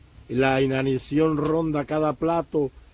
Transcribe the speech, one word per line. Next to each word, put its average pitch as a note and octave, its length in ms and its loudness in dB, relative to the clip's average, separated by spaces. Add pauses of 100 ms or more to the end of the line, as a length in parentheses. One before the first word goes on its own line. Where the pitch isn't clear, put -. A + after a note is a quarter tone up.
(300)
La C3+ 320 2
inanición C3+ 720 0
ronda D3+ 500 0
cada D3+ 280 0
plato, D#3+ 560 -2 (240)